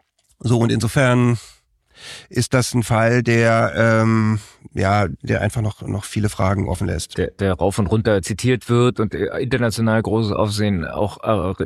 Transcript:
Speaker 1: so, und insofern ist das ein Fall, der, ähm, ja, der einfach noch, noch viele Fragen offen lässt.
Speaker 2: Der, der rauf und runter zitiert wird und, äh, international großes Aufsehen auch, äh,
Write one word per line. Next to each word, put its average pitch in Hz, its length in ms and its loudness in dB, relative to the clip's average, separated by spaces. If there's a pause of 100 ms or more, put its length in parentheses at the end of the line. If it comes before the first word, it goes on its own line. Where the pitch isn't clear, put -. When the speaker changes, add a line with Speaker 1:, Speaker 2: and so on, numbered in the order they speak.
(400)
Speaker 1:
so, 117 180 2
und 113 120 2
insofern 120 680 2 (920)
ist - 260 -2
das 127 200 0
ein 123 80 2
Fall, 117 400 2
der, 113 540 2
ähm, 110 640 2 (320)
ja, 101 340 2 (160)
der 110 180 -2
einfach 104 220 -2
noch, 107 200 -4
noch 101 220 -6
viele 104 240 -2
Fragen 98 400 -2
offen 90 180 -4
lässt. 85 300 -6
Speaker 2:
Der, 95 140 -2
der 95 240 -2
rauf 92 240 -2
und 107 80 0
runter 107 340 2
zitiert 120 480 -2
wird 120 320 2
und, 107 140 -2
äh, 85 240 -4
international 113 640 0
großes 110 300 0
Aufsehen 104 520 0
auch, 98 380 -6 (360)
äh, - 80 -4